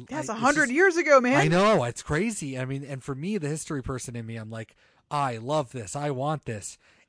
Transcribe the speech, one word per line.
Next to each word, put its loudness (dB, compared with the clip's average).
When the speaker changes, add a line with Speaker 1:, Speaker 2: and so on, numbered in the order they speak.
Speaker 1:
That's -6
Speaker 2:
I, -4
Speaker 1:
a -8
Speaker 2:
it's -6
Speaker 1:
hundred 4
Speaker 2:
just -2
Speaker 1:
years 4
ago, 6
man. 2
Speaker 2:
I 4
know. 4
It's -4
crazy. -2
I -2
mean, -4
and -10
for -6
me, -4
the -4
history -4
person -6
in -8
me, -8
I'm -10
like, -12
"I 0
love -2
this. -8
I -2
want -2
this." -8